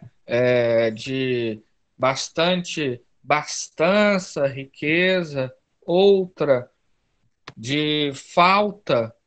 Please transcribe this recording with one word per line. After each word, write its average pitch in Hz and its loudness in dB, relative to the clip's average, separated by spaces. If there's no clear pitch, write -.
é, 120 2
de 120 -4
bastante 151 -2
bastança, 175 0
riqueza, 147 -2
outra 180 2
de 147 -2
falta, 175 0